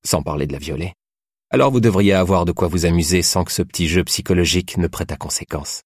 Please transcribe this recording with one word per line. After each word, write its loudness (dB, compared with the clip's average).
sans 0
parler -4
de -6
la -10
violer, -8
alors 2
vous 2
devriez 4
avoir 2
de 0
quoi 0
vous -2
amuser 2
sans 0
que -6
ce -4
petit -2
jeu 2
psychologique 0
ne 0
prête -6
à -8
conséquence. -10